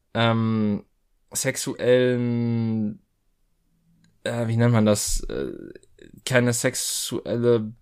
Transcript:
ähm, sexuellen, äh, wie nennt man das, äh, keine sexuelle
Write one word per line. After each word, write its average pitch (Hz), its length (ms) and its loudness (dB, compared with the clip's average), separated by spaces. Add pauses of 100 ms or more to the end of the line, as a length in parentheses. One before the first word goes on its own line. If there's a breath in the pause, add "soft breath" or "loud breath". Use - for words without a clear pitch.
(140)
ähm, 113 680 0 (480)
sexuellen, 120 1700 0 (1200)
äh, 117 240 -4
wie 113 100 0
nennt 117 160 4
man 107 120 4
das, - 440 2
äh, 60 220 -4 (760)
keine 123 280 2
sexuelle - 1080 -2 (220)